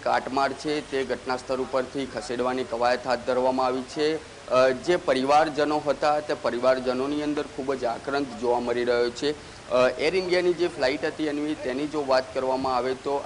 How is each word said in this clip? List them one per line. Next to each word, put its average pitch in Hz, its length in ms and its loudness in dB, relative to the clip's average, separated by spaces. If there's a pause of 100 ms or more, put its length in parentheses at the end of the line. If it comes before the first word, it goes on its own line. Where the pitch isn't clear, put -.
કાટમાળ 127 500 0
છે 147 380 -6
તે 135 120 0
ઘટના 123 340 -4
સ્થળ 131 200 -4
ઉપરથી 131 480 -2
ખસેડવાની 123 580 -2
કવાયત 123 440 0
હાથ 123 200 2
ધરવામાં 127 380 2
આવી 131 160 0
છે. 151 340 0 (320)
અ, 127 220 6
જે 131 260 2
પરિવારજનો 147 920 2
હતા 147 320 2
તે 147 140 -4
પરિવારજનોની 127 920 0
અંદર 147 200 -2
ખૂબ 139 300 -4
જ 123 120 -2
આક્રંદ 135 400 -2 (160)
જોવા 120 180 4
મળી 120 240 0
રહ્યો 120 260 4
છે. 147 480 -4 (140)
અ, 127 180 6 (100)
એર 165 160 2
ઇન્ડિયાની 180 380 2
જે 170 140 0
ફ્લાઇટ 147 380 -2
હતી 156 240 -4
અન્વી, 147 260 -4
તેની 135 320 -4
જો 147 200 -4
વાત 131 260 2
કરવામાં 131 440 0
આવે 127 160 0
તો 139 320 -4